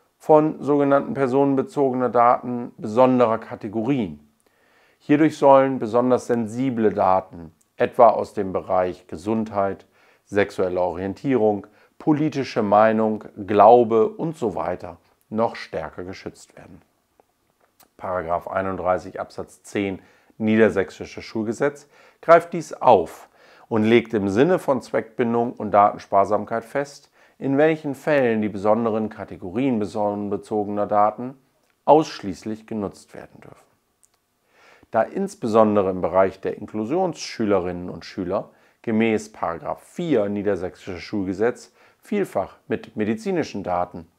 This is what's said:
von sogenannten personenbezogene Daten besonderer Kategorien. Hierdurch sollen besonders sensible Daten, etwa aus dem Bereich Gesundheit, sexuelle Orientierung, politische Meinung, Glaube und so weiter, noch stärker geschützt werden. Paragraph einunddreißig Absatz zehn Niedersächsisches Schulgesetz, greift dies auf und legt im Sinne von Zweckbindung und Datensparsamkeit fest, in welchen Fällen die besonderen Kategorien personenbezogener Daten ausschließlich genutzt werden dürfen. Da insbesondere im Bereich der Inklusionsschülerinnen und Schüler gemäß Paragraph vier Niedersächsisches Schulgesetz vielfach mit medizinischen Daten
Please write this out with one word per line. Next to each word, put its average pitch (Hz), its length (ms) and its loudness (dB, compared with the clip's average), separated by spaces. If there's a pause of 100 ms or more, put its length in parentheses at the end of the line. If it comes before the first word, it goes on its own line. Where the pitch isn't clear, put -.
(180)
von 156 440 4
sogenannten 143 520 0
personenbezogene 135 960 0
Daten 120 680 0
besonderer 120 600 2
Kategorien. 110 800 -6 (800)
Hierdurch 147 380 2
sollen 135 420 4
besonders 120 480 0
sensible 117 640 0
Daten, 92 640 -2 (240)
etwa 120 320 6
aus - 240 0
dem 95 180 -6
Bereich 92 560 -2
Gesundheit, 101 800 -4 (400)
sexuelle 95 560 -2
Orientierung, 98 880 -2 (300)
politische 143 640 -2
Meinung, 110 640 2 (240)
Glaube 110 640 6
und 160 260 -8
so 104 180 -4
weiter, 85 440 -8 (320)
noch 113 260 -2
stärker - 480 -12
geschützt - 540 -16
werden. 87 240 -20 (1160)
Paragraph 87 540 -6
einunddreißig 92 720 -4
Absatz - 420 -16
zehn 98 380 -6 (360)
Niedersächsisches 107 880 0
Schulgesetz, 117 640 -6 (340)
greift 170 320 6
dies 165 200 -8
auf - 560 2 (400)
und 107 140 0
legt 113 300 4
im 101 160 0
Sinne 147 300 2
von 127 220 -2
Zweckbindung 120 720 -4
und 107 180 -8
Datensparsamkeit 104 920 2
fest, - 460 -8 (260)
in 135 200 -2
welchen 151 380 0
Fällen 127 460 0
die 107 80 -2
besonderen 107 600 -2
Kategorien 104 720 -4
personenbezogener 104 1080 -4
Daten 107 500 0 (480)
ausschließlich 110 800 0
genutzt 104 460 -8
werden - 280 -20
dürfen. - 240 -20 (1300)
Da 113 120 2
insbesondere 107 880 0
im 92 120 -6
Bereich 90 400 0
der 92 160 -6
Inklusionsschülerinnen 107 1300 -4
und - 160 -16
Schüler 95 440 -6 (320)
gemäß 110 500 0
Paragraph 82 500 -8
vier 139 460 -2
Niedersächsisches 95 760 -6
Schulgesetz 101 680 -4 (300)
vielfach 170 560 -6 (100)
mit - 300 -6
medizinischen 117 640 -4
Daten 90 440 -6 (120)